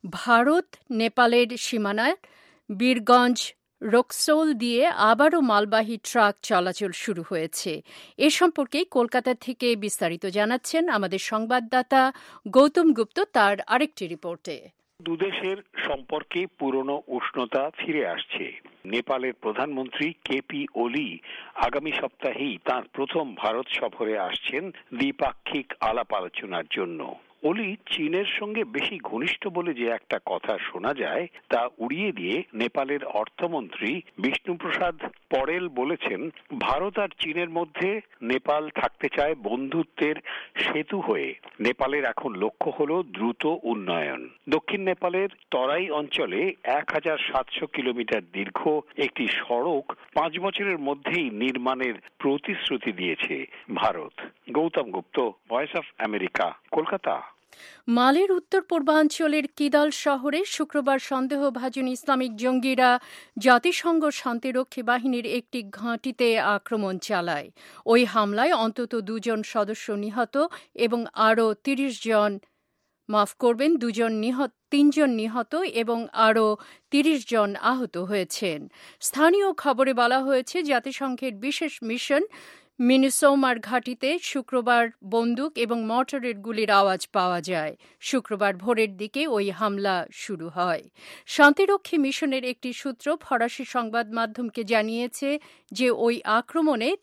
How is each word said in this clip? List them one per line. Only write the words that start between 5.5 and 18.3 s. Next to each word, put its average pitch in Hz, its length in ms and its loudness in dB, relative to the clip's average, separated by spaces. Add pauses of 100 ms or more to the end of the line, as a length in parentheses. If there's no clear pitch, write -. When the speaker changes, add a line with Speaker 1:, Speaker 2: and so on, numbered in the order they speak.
Speaker 1:
ট্রাক 214 380 2
চলাচল 180 500 0
শুরু 170 360 -6
হয়েছে। 165 540 -4 (360)
এ 294 120 4
সম্পর্কে 320 560 2
কলকাতা 247 480 0
থেকে 240 420 -2
বিস্তারিত 196 500 -4
জানাচ্ছেন 240 640 0
আমাদের 190 300 0
সংবাদদাতা 247 920 2 (340)
গৌতম 294 460 6
গুপ্ত 220 260 0
তার 202 380 4 (100)
আরেকটি 254 400 0
রিপোর্টে। 170 640 -10 (340)
Speaker 2:
দুদেশের 185 540 -2 (300)
সম্পর্কে 151 580 -4 (140)
পুরনো 135 480 0
উষ্ণতা 131 680 -2
ফিরে 151 300 -2
আসছে। - 520 -8 (260)